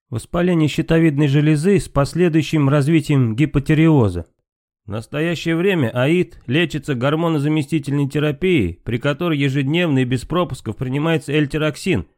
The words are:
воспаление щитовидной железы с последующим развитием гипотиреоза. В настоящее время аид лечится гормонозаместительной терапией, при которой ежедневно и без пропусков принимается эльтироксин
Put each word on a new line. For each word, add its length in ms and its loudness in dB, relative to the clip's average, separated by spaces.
воспаление 600 0
щитовидной 580 2
железы 540 2
с 80 -8
последующим 800 0
развитием 680 2
гипотиреоза. 920 2
В 40 -16
настоящее 680 -4
время 380 0
аид 520 0
лечится 480 -2
гормонозаместительной 1120 -2
терапией, 760 -2
при 140 -4
которой 400 -2
ежедневно 640 0
и 40 0
без 220 -4
пропусков 500 -4
принимается 560 -2
эльтироксин 720 -2